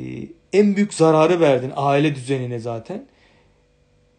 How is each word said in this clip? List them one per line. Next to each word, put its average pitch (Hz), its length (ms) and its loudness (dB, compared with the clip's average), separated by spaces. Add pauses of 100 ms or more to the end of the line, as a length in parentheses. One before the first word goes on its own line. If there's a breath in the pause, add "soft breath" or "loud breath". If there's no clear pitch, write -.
(540)
en 202 220 4
büyük 202 180 -2
zararı 160 460 4
verdin 131 360 2
aile 143 400 0
düzenine 123 440 -6
zaten. 120 460 -10 (1120 soft breath)